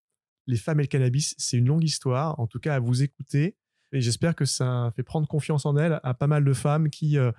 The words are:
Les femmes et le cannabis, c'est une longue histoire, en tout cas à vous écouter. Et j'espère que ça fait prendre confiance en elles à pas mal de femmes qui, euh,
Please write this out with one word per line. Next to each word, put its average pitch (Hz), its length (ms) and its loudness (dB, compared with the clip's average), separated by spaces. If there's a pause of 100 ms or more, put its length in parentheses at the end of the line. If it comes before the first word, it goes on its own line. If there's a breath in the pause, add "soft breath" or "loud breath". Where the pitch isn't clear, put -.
(460)
Les 123 100 0
femmes 151 220 -2
et 147 60 2
le 135 40 -4
cannabis, 135 500 0
c'est - 180 -4
une 120 100 4
longue 160 180 2
histoire, 147 540 -2
en 117 80 -2
tout - 140 -10
cas 151 160 0
à - 20 0
vous 123 240 0
écouter. 143 540 -2 (360)
Et 139 80 -2
j'espère 120 340 0
que 147 100 -2
ça 123 500 -2
fait 131 80 -6
prendre 151 260 -2
confiance 151 380 -2
en 143 100 2
elles 156 260 2
à 127 120 -2
pas 143 140 0
mal 147 160 4
de 139 80 4
femmes 151 380 0
qui, 147 260 0
euh, 127 220 4